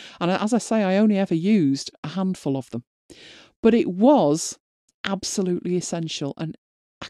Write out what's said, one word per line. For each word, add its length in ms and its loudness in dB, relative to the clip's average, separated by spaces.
And 100 0
as 220 0
I 60 2
say, 260 0
I 140 2
only 180 4
ever 180 0
used 560 2
a 40 -10
handful 480 -4
of 140 -8
them. 140 -8
But 120 6
it 140 2
was 720 2
absolutely 720 -4
essential, 600 -6
and 200 -8
I 100 -16